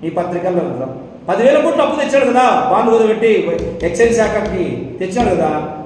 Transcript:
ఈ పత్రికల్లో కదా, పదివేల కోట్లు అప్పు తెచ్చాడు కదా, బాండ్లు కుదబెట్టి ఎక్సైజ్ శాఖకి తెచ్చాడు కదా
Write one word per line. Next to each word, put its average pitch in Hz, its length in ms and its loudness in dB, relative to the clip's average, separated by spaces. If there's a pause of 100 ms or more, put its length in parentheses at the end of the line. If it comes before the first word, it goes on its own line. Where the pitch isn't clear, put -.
ఈ 165 60 -4
పత్రికల్లో 175 500 -2
కదా, 127 260 -6 (420)
పదివేల 240 320 4
కోట్లు 311 220 0
అప్పు 294 180 0
తెచ్చాడు 269 240 2
కదా, 240 480 2
బాండ్లు 226 260 4
కుదబెట్టి 214 600 2 (240)
ఎక్సైజ్ 226 340 2
శాఖకి 202 840 -2
తెచ్చాడు 190 360 0
కదా 156 340 -2 (160)